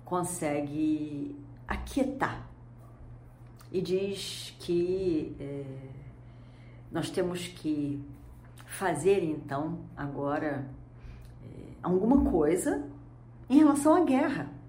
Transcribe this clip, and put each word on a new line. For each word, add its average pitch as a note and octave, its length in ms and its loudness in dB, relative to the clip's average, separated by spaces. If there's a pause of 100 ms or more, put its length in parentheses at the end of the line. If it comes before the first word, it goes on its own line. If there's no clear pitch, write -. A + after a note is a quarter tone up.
consegue D3+ 1300 -2 (320)
aquietar - 800 -2 (1200)
e F#3 100 -2
diz F#3+ 800 -4
que, F3 800 0
é, C#3 260 -8 (1300)
nós E3 180 -4
temos F3 380 -2
que C#3+ 540 -4 (640)
fazer, F3+ 580 2
então, D3+ 560 -4 (160)
agora, C#3+ 760 -2 (760)
é, - 380 -16
alguma G3+ 480 6
coisa F3+ 600 2 (600)
em C4 80 8
relação D4+ 380 8
à F4+ 60 8
guerra. C4 480 2 (200)